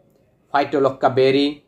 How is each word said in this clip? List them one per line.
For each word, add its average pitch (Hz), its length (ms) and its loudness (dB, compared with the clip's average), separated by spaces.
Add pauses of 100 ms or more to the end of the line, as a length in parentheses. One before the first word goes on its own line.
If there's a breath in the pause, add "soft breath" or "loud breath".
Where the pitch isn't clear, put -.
(540)
ফাইটোলক্কা 139 540 -2
বেরি 135 380 2 (220)